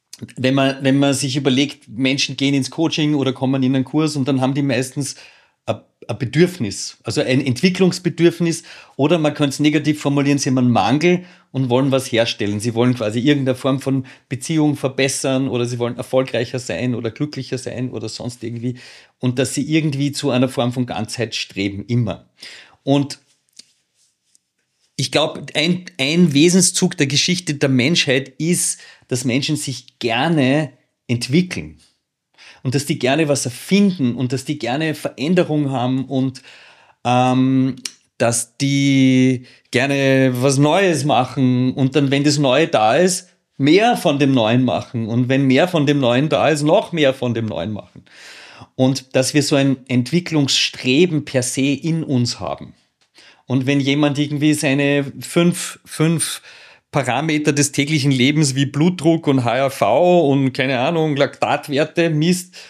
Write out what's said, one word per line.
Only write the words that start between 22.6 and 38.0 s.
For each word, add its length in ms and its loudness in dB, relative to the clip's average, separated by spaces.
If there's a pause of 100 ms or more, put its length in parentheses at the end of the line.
Und 360 0 (1800)
ich 140 -6
glaub, 440 -2
ein, 300 0 (140)
ein 340 4
Wesenszug 640 4
der 100 2
Geschichte 480 -2
der 140 0
Menschheit 680 2
ist, 420 -2 (280)
dass 180 -4
Menschen 320 -2
sich 420 -12
gerne 720 0 (360)
entwickeln 720 -2 (840)
und 120 -2
dass 100 -2
die 120 -4
gerne 300 2
was 180 0
erfinden 680 0
und 160 -4
dass 140 -4
die 120 -6
gerne 380 -4
Veränderung 760 -2
haben 340 -2
und, 360 -4 (640)
ähm, 720 2 (420)